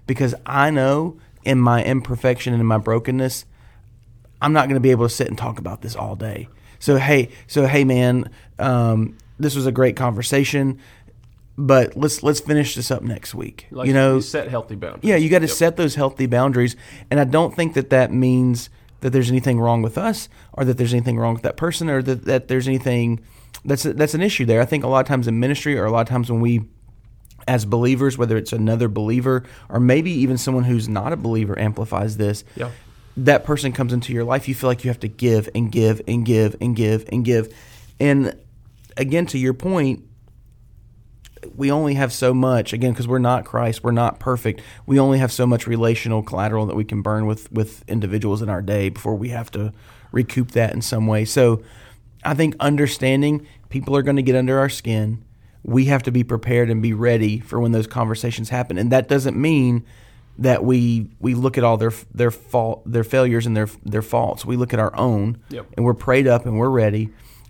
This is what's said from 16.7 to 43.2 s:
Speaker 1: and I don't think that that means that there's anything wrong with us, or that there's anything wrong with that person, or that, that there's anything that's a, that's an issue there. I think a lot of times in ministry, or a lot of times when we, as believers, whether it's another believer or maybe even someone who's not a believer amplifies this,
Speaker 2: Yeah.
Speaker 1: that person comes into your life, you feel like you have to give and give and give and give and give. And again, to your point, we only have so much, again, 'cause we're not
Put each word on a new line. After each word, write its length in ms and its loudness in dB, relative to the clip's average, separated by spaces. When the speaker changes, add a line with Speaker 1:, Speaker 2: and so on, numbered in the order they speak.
Speaker 1:
and 100 2
I 40 4
don't 320 2
think 200 0
that 160 -2
that 200 4
means 580 2
that 100 -2
there's 180 2
anything 300 2
wrong 220 2
with 160 -2
us, 320 -4
or 120 -2
that 120 0
there's 160 0
anything 240 0
wrong 160 0
with 100 -6
that 140 -6
person, 320 -4
or 120 0
that, 240 -4
that 220 0
there's 200 -2
anything 520 0
that's 200 -2
a, 80 -2
that's 200 0
an 80 -2
issue 240 0
there. 160 4
I 40 4
think 180 -2
a 40 -4
lot 140 2
of 60 -2
times 200 0
in 120 0
ministry, 380 -2
or 80 -2
a 60 0
lot 100 0
of 60 -2
times 240 -2
when 100 0
we, 200 2
as 180 0
believers, 520 0
whether 200 0
it's 160 -6
another 340 0
believer 560 0
or 100 -2
maybe 320 4
even 260 0
someone 260 -2
who's 260 0
not 240 -2
a 40 -4
believer 420 -2
amplifies 580 -2
this, 260 -2
Speaker 2:
Yeah. 140 -8
Speaker 1:
that 280 4
person 260 -2
comes 220 -2
into 200 -4
your 100 -2
life, 240 -2
you 80 -4
feel 140 0
like 140 -2
you 60 -2
have 120 -2
to 60 -6
give 460 2
and 180 0
give 360 2
and 180 -2
give 360 2
and 140 -2
give 360 0
and 140 -2
give. 280 0
And 360 2
again, 300 -2
to 100 -6
your 160 0
point, 500 -2
we 160 -2
only 240 0
have 180 0
so 200 2
much, 380 0
again, 240 0
'cause 120 -6
we're 120 0
not 260 0